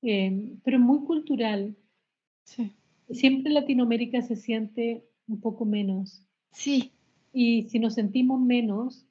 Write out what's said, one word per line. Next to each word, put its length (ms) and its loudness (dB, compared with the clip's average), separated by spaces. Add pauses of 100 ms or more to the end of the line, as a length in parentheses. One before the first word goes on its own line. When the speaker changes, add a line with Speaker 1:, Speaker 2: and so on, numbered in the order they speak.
Speaker 1:
Em, 600 -2
pero 160 2
muy 280 6
cultural. 680 -2 (680)
Speaker 2:
Sí. 320 -8 (320)
Speaker 1:
Y 60 -10
siempre 380 2
Latinoamérica 720 0
se 140 -4
siente 680 -6 (220)
un 140 -8
poco 240 -6
menos. 640 -4 (260)
Speaker 2:
Sí. 400 -2 (400)
Speaker 1:
Y 360 2
si 100 -2
nos 160 0
sentimos 460 2
menos, 720 0